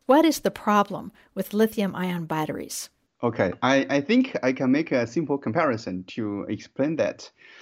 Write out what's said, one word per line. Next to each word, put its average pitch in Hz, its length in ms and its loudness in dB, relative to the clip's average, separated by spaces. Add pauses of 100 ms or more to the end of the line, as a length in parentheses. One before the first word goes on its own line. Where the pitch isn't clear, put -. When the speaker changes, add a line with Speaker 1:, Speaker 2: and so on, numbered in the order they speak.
Speaker 1:
What 294 180 6
is 320 160 4
the 190 120 0
problem 202 600 0 (240)
with 190 180 -6
lithium 214 400 0
ion 175 320 -4
batteries? - 640 -6 (340)
Speaker 2:
Okay, 113 280 0 (100)
I, 135 280 4
I 139 120 2
think 247 400 2
I 131 120 2
can 131 180 0
make 156 200 2
a 120 140 2
simple 143 320 -2
comparison 113 640 -2 (120)
to 101 340 -4
explain 135 460 -4
that. - 340 -4 (320)